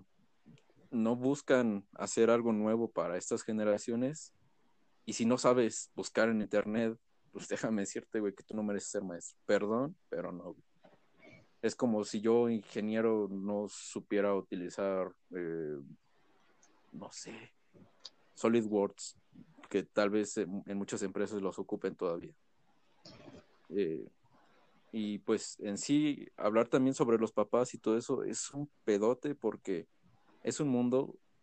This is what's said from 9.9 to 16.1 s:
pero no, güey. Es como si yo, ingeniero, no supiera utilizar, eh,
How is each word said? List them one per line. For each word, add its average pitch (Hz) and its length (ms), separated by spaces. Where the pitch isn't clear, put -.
pero 87 240
no, 87 220
güey. - 100
Es 110 120
como 107 300
si 107 160
yo, 117 280
ingeniero, 110 840
no 101 380
supiera 101 640
utilizar, 92 800
eh, 82 420